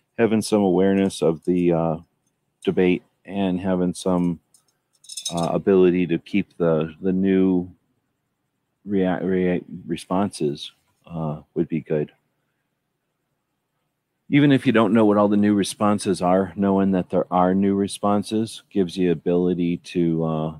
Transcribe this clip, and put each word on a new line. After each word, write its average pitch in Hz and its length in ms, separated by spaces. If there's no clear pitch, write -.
having 107 240
some 107 200
awareness 95 600
of 80 220
the, 90 300
uh, 82 240
debate 127 400
and 92 340
having 92 340
some, 87 460
uh, 85 180
ability 90 560
to 80 100
keep - 400
the, 80 440
the 92 120
new 95 560
rea-, 92 360
rea-, 92 420
responses, 85 840
uh, 78 360
would 82 140
be 78 140
good. 76 320
Even 143 220
if 135 160
you 123 60
don't 110 200
know 113 120
what 104 100
all 104 140
the 104 80
new 104 160
responses 101 680
are, 92 360
knowing 98 340
that 90 180
there 90 220
are 90 240
new 98 200
responses 104 960
gives 92 280
you 90 120
ability 87 680
to, 82 480
uh, 80 340